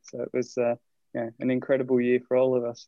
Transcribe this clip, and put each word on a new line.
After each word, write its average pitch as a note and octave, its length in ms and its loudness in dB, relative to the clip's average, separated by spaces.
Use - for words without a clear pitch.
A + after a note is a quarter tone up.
So B2 200 -10
it - 100 -8
was, B2 240 -4
uh, A#2+ 200 0
yeah, A#2+ 140 -4
an B2+ 100 -2
incredible B2+ 500 0
year B2 260 2
for B2+ 120 0
all B2+ 180 2
of A#2+ 80 0
us. A#2+ 240 -8